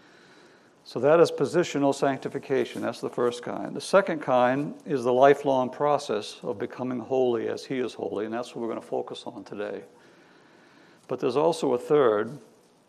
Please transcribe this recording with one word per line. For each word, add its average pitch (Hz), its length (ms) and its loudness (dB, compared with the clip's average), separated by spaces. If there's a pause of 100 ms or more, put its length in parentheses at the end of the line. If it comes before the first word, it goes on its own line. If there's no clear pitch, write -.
(880)
So - 140 -8
that 151 180 6
is 165 140 6
positional 139 640 0
sanctification. 131 880 -2
That's 113 180 -6
the 127 80 -6
first 120 340 -2
kind. - 320 -8
The - 60 -8
second 190 400 2
kind 127 540 2 (100)
is 139 180 -2
the 123 120 2
lifelong 135 560 4
process 139 720 -2
of 113 160 -6
becoming 127 400 -6
holy 120 500 0
as 107 160 -6
he 135 140 -6
is 113 160 -4
holy, 104 320 -6
and 110 80 -8
that's 123 200 -8
what 120 60 -8
we're 117 80 -4
gonna 113 140 -6
focus 123 440 -8
on 101 180 -14
today. 104 400 -8 (1200)
But 131 120 -8
there's 135 180 0
also 156 340 0
a 120 60 2
third, 120 600 2 (500)